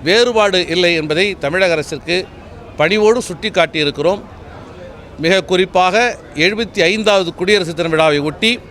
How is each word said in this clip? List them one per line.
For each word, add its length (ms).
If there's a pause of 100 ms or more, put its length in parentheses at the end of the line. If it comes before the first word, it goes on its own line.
வேறுபாடு 640
இல்லை 280
என்பதை 440
தமிழக 320
அரசிற்கு 560 (500)
பணிவோடு 500
சுட்டிக்காட்டியிருக்கிறோம். 920 (1000)
மிக 240
குறிப்பாக, 720 (180)
எழுபத்தி 460
ஐந்தாவது 520
குடியரசு 400
தின 140
விழாவை 320
ஒட்டி 400 (120)